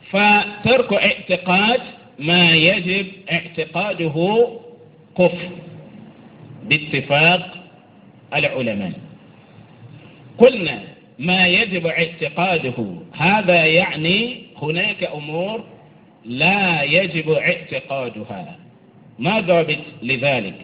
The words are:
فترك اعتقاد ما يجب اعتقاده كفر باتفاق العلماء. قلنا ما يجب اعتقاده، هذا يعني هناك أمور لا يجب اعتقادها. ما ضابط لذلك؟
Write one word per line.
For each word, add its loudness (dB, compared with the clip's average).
فترك 2
اعتقاد 2
ما 4
يجب 2
اعتقاده 0
كفر 2
باتفاق 0
العلماء. -2
قلنا 4
ما 2
يجب 0
اعتقاده، -2
هذا 2
يعني 0
هناك -4
أمور -6
لا 0
يجب 0
اعتقادها. -4
ما 0
ضابط 2
لذلك؟ -2